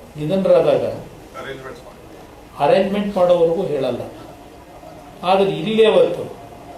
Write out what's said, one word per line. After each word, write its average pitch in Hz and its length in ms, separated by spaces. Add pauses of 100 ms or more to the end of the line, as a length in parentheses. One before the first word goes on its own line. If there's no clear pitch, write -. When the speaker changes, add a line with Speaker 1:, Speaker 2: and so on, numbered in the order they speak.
(180)
Speaker 1:
ನಿಧನರಾದಾಗ 156 680 (560)
Speaker 2:
ಅರೇಂಜ್ಮೆಂಟ್ಸ್ 131 460
ಮಾಡಿ. - 120 (640)
Speaker 1:
ಅರೇಂಜ್ಮೆಂಟ್ 196 520
ಮಾಡೋವರೆಗೂ 175 460 (100)
ಹೇಳಲ್ಲ. 131 300 (1300)
ಆದರೆ 196 200 (100)
ಇಲ್ಲಿ 220 320
ಅವತ್ತು - 320 (540)